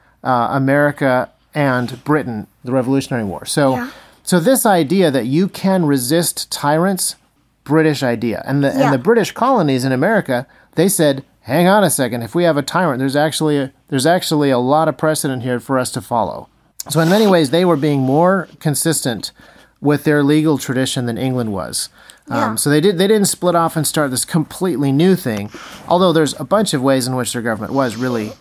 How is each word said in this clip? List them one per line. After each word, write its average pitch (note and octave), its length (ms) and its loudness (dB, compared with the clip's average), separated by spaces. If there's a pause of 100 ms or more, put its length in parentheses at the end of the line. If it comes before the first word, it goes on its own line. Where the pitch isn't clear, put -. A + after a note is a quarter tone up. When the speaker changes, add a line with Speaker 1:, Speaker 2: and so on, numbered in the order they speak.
(220)
Speaker 1:
uh, B2 280 0
America C#3 800 0 (240)
and B2+ 500 -2
Britain, B2 440 -2 (160)
the B2 80 -6
Revolutionary C3 520 -2
War. F2+ 220 -8
So, C3+ 300 2
Speaker 2:
Yeah. B3 120 -6 (340)
Speaker 1:
so - 180 2
this B3+ 260 2
idea F3 440 2
that B2+ 140 -2
you D#3 240 0
can F#3+ 380 0
resist C#3+ 640 -2
tyrants, E3+ 640 -2 (480)
British D#3 380 2
idea. A#2 440 -2
And C#3 160 0
the, C#3 100 2
and - 80 -2
Speaker 2:
Yeah. C#3 100 4
Speaker 1:
the C3+ 80 0
British G3 340 0
colonies D#3+ 540 0
in C3+ 60 0
America, C3+ 540 0 (280)
they E3+ 140 2
said, C4+ 360 0 (180)
"Hang F3 240 0
on G3+ 160 4
a E3+ 80 2
second, A#2+ 320 -2
if A2+ 120 -10
we F3 100 2
have D#3+ 140 4
a C#3+ 40 -2
tyrant, D3+ 380 -2
there's C3+ 160 -2
actually D3+ 420 0
a, C3+ 140 -4 (160)
there's C3+ 180 0
actually D#3 440 2
a B2 80 2
lot C#3+ 300 2
of D3 100 -4
precedent D3 440 -2
here B2 160 -4
for C3 200 -2
us B2+ 140 -2
to B2+ 80 -6
follow." F#2+ 480 -4 (420)
So D3+ 100 0
in E3 80 2
many G#3+ 180 4
ways, E3+ 240 4
they E3+ 140 2
were F3 120 2
being C#3+ 260 0
more E3 440 2 (140)
consistent C#3+ 720 -2 (480)
with C#3+ 240 0
their D3 180 2
legal D3+ 360 2
tradition C3 480 -4
than A2+ 120 -4
England B2 340 -2
was. D#2 360 -8 (400)
Um, A#2+ 100 -4
Speaker 2:
Yeah. A2 180 -2
Speaker 1:
so D3+ 140 -2
they D3 100 4
did, F3+ 180 2
they F#3+ 100 2
didn't G#3 200 4
split F3 280 -2
off E3 200 0
and D3+ 100 -2
start D3 240 -2
this B2+ 160 -4
completely D3 640 -2
new F3 240 4
thing, G#2+ 340 -4 (380)
although F3+ 240 2
there's D3+ 260 2
a D3+ 60 -8
bunch G3 300 0
of C3 80 -2
ways C3 260 2
in C3 80 -4
which A#2+ 160 -4
their B2 100 -6
government G#2+ 300 -4
was B2+ 240 -2
really A#2 440 -4